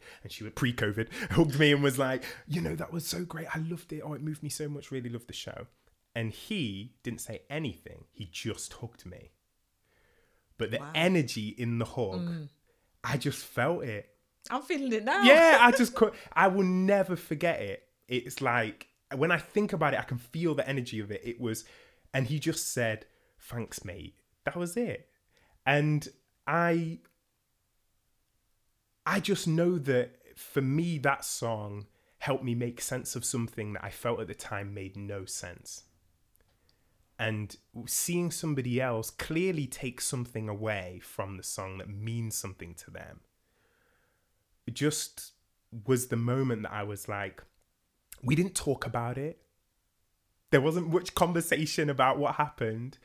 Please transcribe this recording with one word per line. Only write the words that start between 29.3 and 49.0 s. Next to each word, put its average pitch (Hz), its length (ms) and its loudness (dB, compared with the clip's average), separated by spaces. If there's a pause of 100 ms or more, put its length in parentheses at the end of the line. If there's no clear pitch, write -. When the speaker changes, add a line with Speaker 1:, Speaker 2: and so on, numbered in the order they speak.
Speaker 1:
know 170 320 4
that 131 360 2 (200)
for - 260 -2
me, 156 380 2
that 139 240 2
song 104 640 -6 (320)
helped 135 240 -2
me 120 120 0
make 120 260 -4
sense - 340 -6
of 120 80 -6
something 113 500 -4
that - 100 -8
I 101 60 -10
felt 113 300 -4
at 110 80 -6
the 107 80 -10
time 101 380 -8
made 98 240 -10
no 101 280 -8
sense. - 580 -12 (1400)
And 110 360 -2 (320)
seeing 175 440 0
somebody 131 480 -2
else 120 300 -2
clearly 165 560 -2
take 123 360 -8
something 120 480 -4
away 101 540 -4
from 98 340 -8
the 92 60 -12
song 95 360 -8
that 95 100 -12
means 110 460 -6
something 87 400 -10
to - 160 -18
them, - 300 -16 (1500)
it 120 80 -8
just - 560 -2 (540)
was 127 220 2
the - 80 -2
moment 120 480 0
that - 100 -6
I 104 100 -4
was 101 240 -8
like, 101 360 -6 (800)
we 127 140 2
didn't 180 200 2
talk - 300 -2
about 120 320 -4